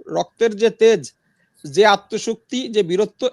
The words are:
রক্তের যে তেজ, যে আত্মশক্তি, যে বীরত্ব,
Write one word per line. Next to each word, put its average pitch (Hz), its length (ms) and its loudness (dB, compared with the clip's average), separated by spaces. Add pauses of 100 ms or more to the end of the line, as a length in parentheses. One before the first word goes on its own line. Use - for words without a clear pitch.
রক্তের 202 480 -2
যে 214 140 2
তেজ, 220 440 2 (500)
যে 156 220 2
আত্মশক্তি, 220 840 -2
যে 214 160 -2
বীরত্ব, 196 500 -4